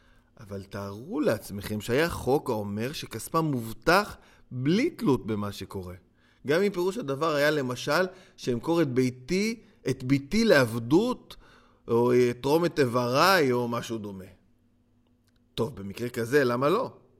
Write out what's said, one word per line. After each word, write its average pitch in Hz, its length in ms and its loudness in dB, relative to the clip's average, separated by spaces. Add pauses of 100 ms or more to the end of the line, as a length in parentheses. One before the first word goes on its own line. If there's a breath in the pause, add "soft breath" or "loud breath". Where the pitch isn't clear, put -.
(400 soft breath)
אבל 98 220 -10
תארו 107 580 -8
לעצמכם 107 600 -4
שהיה 143 280 0
חוק 147 420 -2
האומר 107 420 -4
שכספם - 520 -4
מובטח 151 720 0 (340 soft breath)
בלי 165 400 0
תלות 123 360 0
במה 104 260 -4
שקורה. 92 420 -12 (520 soft breath)
גם 160 160 2
אם 202 100 2
פירוש 185 260 -2
הדבר 147 360 -2
היה 147 160 4
למשל 143 560 0 (300 loud breath)
שאמכור 127 460 0
את 147 100 2
ביתי, 131 680 0 (280 soft breath)
את 139 160 -4
ביתי 139 400 2
לעבדות, 143 920 2 (520 soft breath)
או 120 240 4 (180)
אתרום 139 340 2
את 160 160 0
איבריי, 131 720 4
או 120 160 0
משהו 117 300 -6
דומה. 98 260 -12 (1300)
טוב, 113 220 -6
במקרה 98 320 -8
כזה, 120 360 0
למה 123 240 0
לא? 185 280 -2 (240)